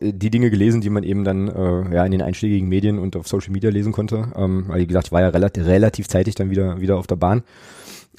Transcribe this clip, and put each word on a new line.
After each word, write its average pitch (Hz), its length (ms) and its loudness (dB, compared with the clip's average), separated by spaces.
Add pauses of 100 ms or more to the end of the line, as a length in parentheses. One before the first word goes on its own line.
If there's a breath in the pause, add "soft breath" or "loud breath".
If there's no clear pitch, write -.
äh, 104 120 -2
die 98 180 -2
Dinge 120 200 2
gelesen, 110 300 4
die 101 100 -2
man 104 140 0
eben 98 180 0
dann, 98 240 0
äh, 90 480 -2
ja, 87 100 4
in 95 60 0
den 95 120 0
einschlägigen 95 460 0
Medien 101 300 2
und 92 160 -4
auf 82 140 -8
Social 95 240 -4
Media 101 180 0
lesen 101 220 0
konnte. 107 420 -4
Ähm, 95 320 -2
weil, 90 140 -2
wie 90 80 2
gesagt, 87 180 0
ich - 60 -14
war 85 80 4
ja 92 80 4
relat-, 90 300 2
relativ 95 500 2
zeitig 95 260 0
dann 95 160 -2
wieder, 92 300 -2
wieder 95 180 0
auf 90 80 -8
der 95 100 -2
Bahn. 95 280 2 (760 loud breath)